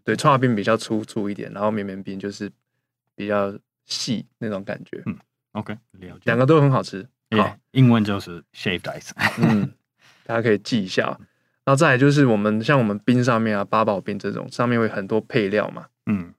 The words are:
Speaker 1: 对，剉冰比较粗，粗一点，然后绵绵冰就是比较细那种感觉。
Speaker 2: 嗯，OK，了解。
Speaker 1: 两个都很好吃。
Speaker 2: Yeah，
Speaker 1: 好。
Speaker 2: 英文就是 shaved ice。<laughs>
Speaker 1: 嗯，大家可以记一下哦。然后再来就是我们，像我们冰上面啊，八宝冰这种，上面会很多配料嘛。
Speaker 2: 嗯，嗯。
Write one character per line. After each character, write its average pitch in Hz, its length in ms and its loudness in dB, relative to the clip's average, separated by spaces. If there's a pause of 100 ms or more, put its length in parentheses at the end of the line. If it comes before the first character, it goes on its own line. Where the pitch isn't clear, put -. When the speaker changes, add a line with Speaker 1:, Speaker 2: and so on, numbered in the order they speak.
Speaker 1:
对， 110 120 -2
剉 139 220 4
冰 123 180 2
比 101 80 -2
较 113 140 2
粗， 110 260 -4
粗 101 260 -6
一 101 40 -8
点， - 200 -12
然 98 80 -10
后 107 80 0
绵 107 160 -4
绵 98 160 -10
冰 98 160 -12
就 101 140 -8
是 101 180 -10 (680)
比 101 120 -8
较 101 260 -2 (320)
细 - 400 -6 (120)
那 113 120 -8
种 101 140 -8
感 - 220 -10
觉。 - 200 -14
Speaker 2:
嗯， - 120 -8 (340)
OK， 107 220 -10 (260)
了 90 160 -18
解。 - 80 -20
Speaker 1:
两 117 140 0
个 127 80 4
都 151 160 6
很 139 100 6
好 123 100 2
吃。 98 240 -10 (240)
Speaker 2:
Yeah， 107 140 2
Speaker 1:
好。 95 140 -2 (140)
Speaker 2:
英 127 180 6
文 113 160 4
就 101 140 -2
是 87 220 -12 (120)
shaved 90 280 -4
ice。 73 300 -12 (160)
<laughs> - 140 -4
Speaker 1:
嗯， 107 320 2 (520)
大 113 100 -6
家 117 60 0
可 113 100 2
以 104 80 4
记 110 220 -2
一 92 60 -6
下 - 200 -2
哦。 - 120 -6 (460)
然 139 80 4
后 - 20 6
再 139 140 4
来 127 80 4
就 139 120 6
是 143 160 4
我 113 120 4
们， 107 260 0
像 143 160 4
我 120 40 2
们 104 160 0
冰 123 240 2
上 120 180 2
面 107 160 0
啊， 98 80 -2
八 110 180 0
宝 104 160 0
冰 101 180 -8
这 101 140 -6
种， - 180 -10
上 120 180 -2
面 120 120 2
会 113 80 2
很 101 180 -6
多 110 140 0
配 107 300 -2
料 104 220 0
嘛。 - 160 -16 (220)
Speaker 2:
嗯， 95 180 -2
嗯。 90 120 -20